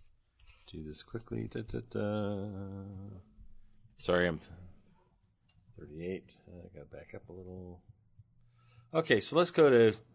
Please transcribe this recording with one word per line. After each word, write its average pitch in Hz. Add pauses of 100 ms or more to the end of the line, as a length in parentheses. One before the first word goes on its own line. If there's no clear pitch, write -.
(720)
do 80
this 76
quickly. 113
Da, 113
da, 117 (100)
da. 104 (1500)
Sorry, 87
I'm 80
th-, - (1300)
thirty-eight. 82 (180)
I 87
gotta 73
back -
up 98
a 87
little. 90 (1120)
Okay, 160
so -
let's 170
go 151
to 113 (180)